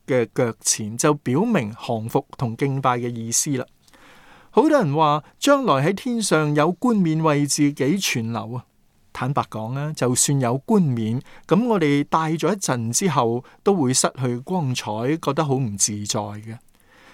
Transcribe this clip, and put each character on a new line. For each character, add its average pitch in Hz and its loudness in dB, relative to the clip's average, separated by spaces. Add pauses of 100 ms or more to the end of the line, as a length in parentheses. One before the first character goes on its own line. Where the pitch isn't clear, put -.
嘅 123 2
腳 120 0
前， 110 -4
就 151 2
表 147 0
明 170 0
降 113 -6
服 - -2 (120)
同 117 -4
敬 135 -2
拜 127 2
嘅 120 -6
意 113 -8
思 139 -2
啦。 123 -8 (840)
好 226 4
多 320 6
人 214 4
話 151 2 (160)
將 277 2
來 147 2
喺 196 2
天 233 -4
上 156 2
有 151 4
冠 233 0
冕 160 2
為 147 2
自 143 2
己 147 0
存 117 -2
留 113 -8
啊。 123 -10 (480)
坦 131 -2
白 131 0
講 113 -8
啊， 147 -6
就 127 0
算 139 2
有 123 2
冠 208 2
冕， 120 0 (240)
噉 208 2
我 220 2
哋 143 2
戴 160 -2
咗 160 0
一 214 -2
陣 120 -2
之 190 0
後， 123 0 (180)
都 202 4
會 131 2
失 - 0
去 123 -2
光 139 -4
彩， 117 -4
覺 143 -2
得 156 -2
好 139 0
唔 123 -2
自 107 -2 (140)
在 110 -4
嘅。 107 -10 (560)